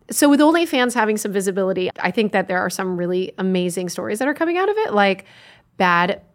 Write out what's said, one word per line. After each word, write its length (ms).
so 180
with 120
OnlyFans 520
having 240
some 160
visibility, 560
I 120
think 220
that 140
there 120
are 100
some 280
really 420
amazing 500
stories 300
that 80
are 80
coming 240
out 100
of 80
it, 160
like 320
Bhad 400